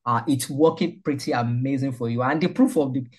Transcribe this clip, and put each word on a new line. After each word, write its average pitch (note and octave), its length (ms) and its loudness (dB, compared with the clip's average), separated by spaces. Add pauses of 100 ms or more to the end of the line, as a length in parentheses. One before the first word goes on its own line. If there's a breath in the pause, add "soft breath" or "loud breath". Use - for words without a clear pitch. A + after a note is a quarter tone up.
uh, A#2 240 0
it's C3+ 220 -2
working D#3+ 520 2
pretty C#3+ 300 -4
amazing B2+ 600 0
for A#2 180 -4
you. A#2+ 120 -2
And D3 180 0
the F3 80 2
proof B3 280 2
of C3+ 160 2
the, C3 140 -4 (120)